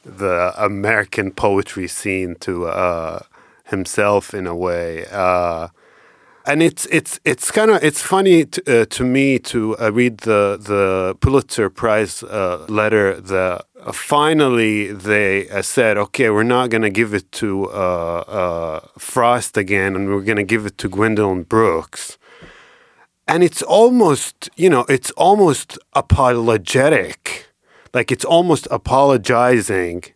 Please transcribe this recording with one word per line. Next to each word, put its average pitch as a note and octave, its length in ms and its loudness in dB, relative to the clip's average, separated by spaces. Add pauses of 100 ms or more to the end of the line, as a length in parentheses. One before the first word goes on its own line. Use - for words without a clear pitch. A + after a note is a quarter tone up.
the F#2 540 -2
American G#2 720 -2
poetry G2 580 -2
scene F#2 520 -6
to, F2 260 -6
uh, E2+ 540 -4 (440)
himself G2+ 680 -2
in F#2+ 140 -6
a F2 80 -6
way. E2+ 560 -6
Uh, F2 580 -2 (800)
and D3+ 160 0
it's, - 240 0
it's, - 380 -4
it's - 260 -2
kinda, G#3+ 320 2
it's D3+ 180 0
funny F#3+ 440 4
t-, - 240 -8
uh, A#2 180 4
to - 180 -6
me C3 360 2
to, A2 380 -4
uh, A2+ 140 0
read A#2 260 0
the, G2+ 420 0
the F#2+ 600 0
Pulitzer B2+ 480 2
Prize, G#2+ 540 -2
uh, F2+ 460 -4
letter. G#2+ 520 2
The, F#2 440 -2 (160)
uh, A2 100 -12
finally A#2+ 1000 0
they, G2 560 0
uh, G2 140 -6
said, A2 360 2
"Okay, A2 320 0
we're G#2+ 140 2
not B2 260 0
gonna A2 200 0
give G#2 220 -2
it G2+ 200 -6
to, G2 380 -4
uh, F2 580 -4
uh, E2+ 520 -4 (160)
Frost A#2+ 600 0
again, G2 400 -2
and G2 120 -4
we're G2+ 120 -2
gonna G#2 240 -2
give G#2+ 200 -2
it G2+ 140 -10
to G#2 100 -6
Gwendolyn G2+ 540 0
Brooks." F2+ 760 -2 (1080)
And D#3+ 160 2
it's - 200 0
almost, A3 920 2
you F3+ 160 4
know, C#3 180 4
it's C3+ 240 0
almost F#3 640 2 (180)
apologetic. B2 1500 0 (440)
Like, B2 200 -2
it's - 120 -4
almost E3 460 2
apologizing A#2 1300 2 (120)